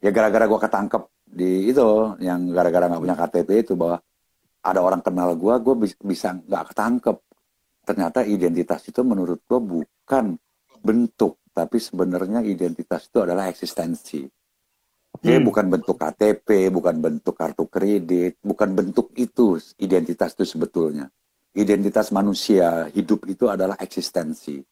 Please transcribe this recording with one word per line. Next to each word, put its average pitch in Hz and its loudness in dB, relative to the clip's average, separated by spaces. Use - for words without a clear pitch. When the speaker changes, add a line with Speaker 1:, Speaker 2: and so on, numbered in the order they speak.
Speaker 1:
Ya 101 2
gara-gara 110 4
gue 107 2
ketangkep 104 -2
di 92 0
itu, 110 4
yang 90 -2
gara-gara 87 2
nggak 85 -4
punya 87 0
K 85 -2
T - -4
P - -16
itu, 113 -2
bahwa 85 -2
ada 92 2
orang 92 2
kenal 87 -2
gue, 98 2
gue 127 2
bis-, 104 -4
bisa 92 -6
nggak 90 -8
ketangkep. 117 -2
Ternyata 104 -2
identitas 87 0
itu - -4
menurut 92 -2
gue 123 0
bukan 95 -4
bentuk, 113 0
tapi 85 -2
sebenarnya 92 -2
identitas 87 -4
itu - 0
adalah 92 -2
eksistensi. 82 -8
Jadi 123 4
Speaker 2:
Hmm. 127 6
Speaker 1:
bukan 104 2
bentuk 90 0
K 78 -4
T - -4
P, 98 4
bukan 87 0
bentuk 80 -4
kartu 80 -4
kredit, 90 0
bukan 101 -2
bentuk 101 -2
itu 117 0
identitas 90 -2
itu - -2
sebetulnya. 78 -4
Identitas 101 0
manusia 92 2
hidup 101 -2
itu 104 0
adalah 95 -2
eksistensi. 80 -8